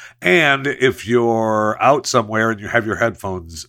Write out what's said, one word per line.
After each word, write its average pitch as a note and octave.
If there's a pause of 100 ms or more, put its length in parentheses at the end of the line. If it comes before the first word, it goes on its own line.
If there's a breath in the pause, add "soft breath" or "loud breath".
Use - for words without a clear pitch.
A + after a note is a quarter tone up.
(200 loud breath)
And D3+
if C3
you're A2+
out C3
somewhere A2
and G#2+
you G#2
have A2+
your G#2
headphones F2+